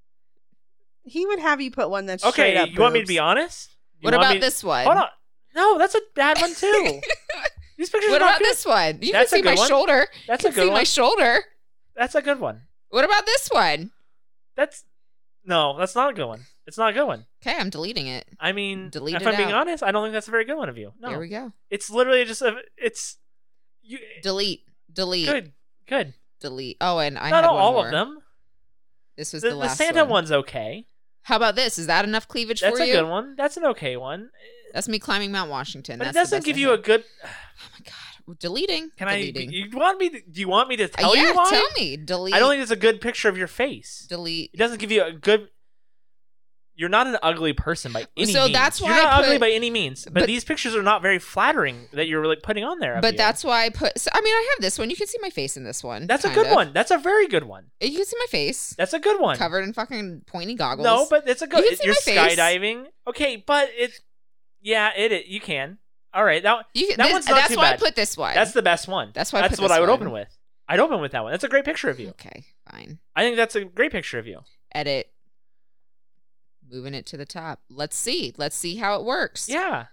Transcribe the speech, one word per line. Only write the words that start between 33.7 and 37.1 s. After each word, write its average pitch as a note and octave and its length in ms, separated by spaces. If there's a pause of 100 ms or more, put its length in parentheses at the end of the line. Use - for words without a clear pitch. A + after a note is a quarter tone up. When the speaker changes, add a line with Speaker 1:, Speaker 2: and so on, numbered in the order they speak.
Speaker 2:
one. D#3 320 (440)
Speaker 3:
That's - 140
me G#3+ 120
climbing G3+ 320
Mount F#3 180
Washington. C3+ 500
Speaker 2:
But - 80
it C#4 60
Speaker 3:
That's E4+ 160
the G#4 60
Speaker 2:
doesn't - 40
Speaker 3:
best D4+ 60
Speaker 2:
give D4 100
Speaker 3:
I C#4 40
Speaker 2:
you C#4 120
Speaker 3:
have. A3 80
Speaker 2:
a - 40
good A3 200 (220)